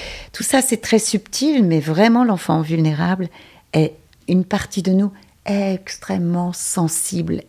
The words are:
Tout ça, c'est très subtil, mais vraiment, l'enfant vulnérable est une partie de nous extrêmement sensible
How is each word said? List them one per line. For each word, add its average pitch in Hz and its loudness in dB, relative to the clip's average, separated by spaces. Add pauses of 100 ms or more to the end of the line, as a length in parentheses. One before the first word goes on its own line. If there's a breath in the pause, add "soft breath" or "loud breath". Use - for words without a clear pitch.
(320 loud breath)
Tout - -10
ça, 262 2
c'est 233 0
très - 2
subtil, 247 0
mais 160 4
vraiment, 208 4
l'enfant 175 0
vulnérable 160 0 (460 loud breath)
est 156 2 (340)
une 180 2
partie - -4
de 185 0
nous 190 2 (340 loud breath)
extrêmement 185 -2
sensible 165 -4